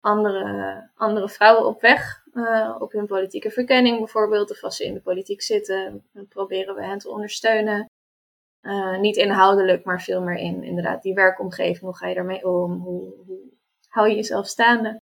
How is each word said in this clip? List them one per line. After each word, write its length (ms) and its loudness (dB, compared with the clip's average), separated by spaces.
andere, 920 -2
andere 340 -2
vrouwen 380 6
op 140 -4
weg. 420 2
Eh, 460 -2
op 140 -8
hun 140 -4
politieke 440 -4
verkenning 480 2
bijvoorbeeld. 520 0
Of 120 -12
als 140 -8
ze 80 -6
in 100 -6
de 60 -10
politiek 420 -6
zitten, 720 -4
dan 160 -20
proberen 460 -6
we 100 -10
hen 140 -8
te 120 -14
ondersteunen. 760 0
Eh, 380 -4
niet 180 2
inhoudelijk, 680 4
maar 180 -4
veel 200 -4
meer 140 -4
in, 260 -6
inderdaad, 400 -6
die 120 -4
werkomgeving. 640 0
Hoe 160 -10
ga 120 -10
je 60 -4
daarmee 320 -6
om? 340 0
Hoe, 340 -10
hoe 140 -14
hou 200 4
je 60 2
jezelf 320 -4
staande? 500 2